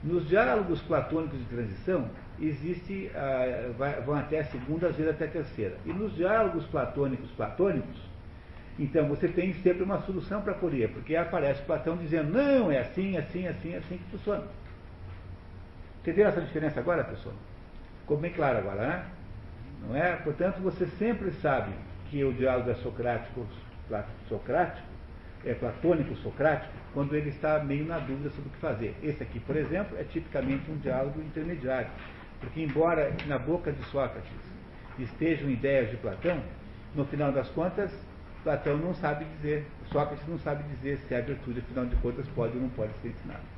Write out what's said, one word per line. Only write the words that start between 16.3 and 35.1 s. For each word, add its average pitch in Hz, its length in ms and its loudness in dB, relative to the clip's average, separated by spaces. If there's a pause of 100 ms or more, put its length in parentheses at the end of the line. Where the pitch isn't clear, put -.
essa 175 120 2
diferença 151 380 0
agora, 165 260 2
pessoal? - 300 -8 (680)
Ficou 147 160 0
bem 170 160 -2
claro 135 260 4
agora, 98 280 0
né? 180 180 -2 (840)
Não 113 80 -2
é? 170 220 2
Portanto, 180 440 0
você 185 240 0 (140)
sempre 208 320 2 (100)
sabe 123 300 2 (380)
que 143 140 2
o 131 100 4
diálogo 123 360 4
é 117 60 2
socrático, 117 720 -2 (400)
pla-, 104 180 -2 (220)
socrático, 131 600 0 (580)
é 123 80 0
platônico 147 640 2
socrático, 135 560 2 (200)
quando 143 220 0
ele 147 140 2
está 151 340 2
meio 143 220 0
na 165 140 -2
dúvida 139 320 -4
sobre 143 180 -8
o - 20 -10
que - 60 -12
fazer. 113 460 -2
Esse 147 180 -2
aqui, 120 180 -6
por 135 160 -2
exemplo, 156 420 0
é 151 60 -4
tipicamente 151 680 -2
um 156 60 -4
diálogo 139 440 0
intermediário, 147 680 -2 (500)
porque - 220 -6
embora 151 520 4 (140)
na 143 100 2
boca 151 340 2
de 139 140 -4
Sócrates 117 460 -2 (640)
estejam 143 520 2